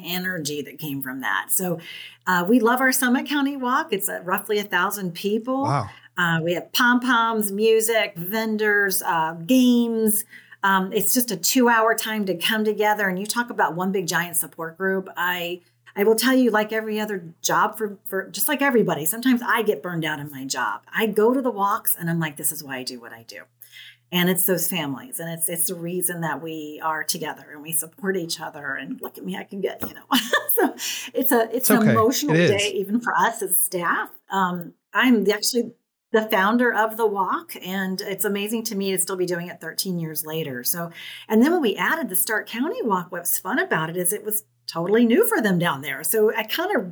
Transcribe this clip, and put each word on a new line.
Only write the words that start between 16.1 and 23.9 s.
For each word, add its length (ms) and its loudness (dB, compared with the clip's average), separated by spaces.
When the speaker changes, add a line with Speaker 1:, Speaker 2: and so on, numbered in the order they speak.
Speaker 1:
tell 200 2
you, 160 6
like 200 2
every 280 -4
other 420 -6
job 340 2
for, 300 -6
for 240 -6
just 180 -4
like 140 0
everybody, 420 2
sometimes 400 2
I 200 2
get 180 0
burned 240 -4
out 140 -4
in 120 -10
my 140 -10
job. 360 -4
I 140 2
go 260 4
to 80 2
the 100 0
walks 480 0
and 100 -4
I'm 100 0
like, 180 -2
"This 140 -4
is 120 -10
why 140 -8
I 60 -6
do 180 -10
what 100 -16
I 120 -18
do." 180 -18